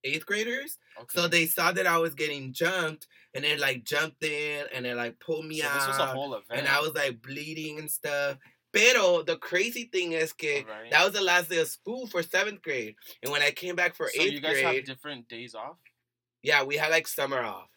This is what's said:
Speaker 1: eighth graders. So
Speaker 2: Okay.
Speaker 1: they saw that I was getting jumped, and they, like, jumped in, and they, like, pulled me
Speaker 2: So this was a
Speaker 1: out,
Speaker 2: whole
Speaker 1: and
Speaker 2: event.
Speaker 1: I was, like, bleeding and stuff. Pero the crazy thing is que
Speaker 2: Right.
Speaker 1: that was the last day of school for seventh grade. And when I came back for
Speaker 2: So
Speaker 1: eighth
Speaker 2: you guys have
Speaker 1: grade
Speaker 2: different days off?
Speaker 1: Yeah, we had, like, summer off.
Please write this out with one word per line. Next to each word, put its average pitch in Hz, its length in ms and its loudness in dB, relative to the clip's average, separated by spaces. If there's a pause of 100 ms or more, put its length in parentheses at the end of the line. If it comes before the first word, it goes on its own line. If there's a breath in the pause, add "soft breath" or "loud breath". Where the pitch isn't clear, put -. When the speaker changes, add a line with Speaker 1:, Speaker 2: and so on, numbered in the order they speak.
Speaker 1:
eighth 147 220 -4
graders. 240 520 -4 (300 soft breath)
So 175 200 0
Speaker 2:
Okay. - 20 2
Speaker 1:
they 165 180 4
saw 170 260 2
that 185 140 2
I 170 120 4
was 165 160 0
getting 143 380 -4
jumped, 170 540 -2 (260 soft breath)
and 139 100 -6
they, 147 140 2
like, 135 280 0
jumped 151 380 -2
in, 147 500 -2
and 127 120 -6
they, 123 100 -4
like, 120 240 -4
pulled 160 260 -4
me 156 160 -6
Speaker 2:
So 147 80 0
this 139 180 0
was 135 120 0
a 135 60 4
Speaker 1:
out, 131 80 -4
Speaker 2:
whole 135 220 -4 (180)
Speaker 1:
and 139 140 -2
Speaker 2:
event. - 0 -
Speaker 1:
I 143 140 4
was, 151 140 -2
like, 135 260 -2
bleeding 151 580 -10
and 151 120 -8
stuff. 143 460 -2 (360 soft breath)
Pero 202 500 6
the 160 140 -2
crazy 233 480 -2
thing 180 280 -2
is 160 200 0
que 143 320 -2
Speaker 2:
Right. 110 260 -10
Speaker 1:
that 160 140 6
was 202 80 2
the 208 80 -2
last 175 280 4
day 175 120 2
of 156 60 2
school 240 400 -8
for 175 160 -2
seventh 202 380 -2
grade. 120 340 -6 (280 loud breath)
And 135 80 -2
when 143 100 2
I 147 100 6
came 175 240 -6
back 175 200 2
for 147 140 -4
Speaker 2:
So 143 120 0
Speaker 1:
eighth 190 120 2
Speaker 2:
you 139 80 -6
guys 143 200 2
have 131 140 2
Speaker 1:
grade 131 100 -2
Speaker 2:
different 131 420 -12
days 117 280 -14
off? 117 220 -12 (640)
Speaker 1:
Yeah, 139 200 4
we 143 140 -2
had, 156 140 2
like, 165 160 4
summer 139 360 -2
off. 98 340 -8